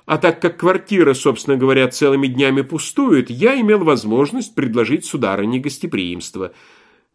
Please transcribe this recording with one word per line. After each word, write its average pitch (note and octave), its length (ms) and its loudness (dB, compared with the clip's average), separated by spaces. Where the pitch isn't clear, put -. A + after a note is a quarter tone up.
А D#3 120 -2
так - 220 0
как E3 200 -2
квартира, F3+ 540 2
собственно C3+ 420 0
говоря, C3 320 2
целыми C#3 380 0
днями C3+ 340 0
пустует, D3+ 680 0
я G#3+ 300 2
имел G#3 240 2
возможность C#3 680 0
предложить A#2+ 520 -2
сударыне A2 520 -2
гостеприимство. F#2+ 920 -8